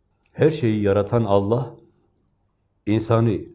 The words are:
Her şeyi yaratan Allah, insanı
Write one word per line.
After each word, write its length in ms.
Her 200
şeyi 300
yaratan 420
Allah, 540
insanı 540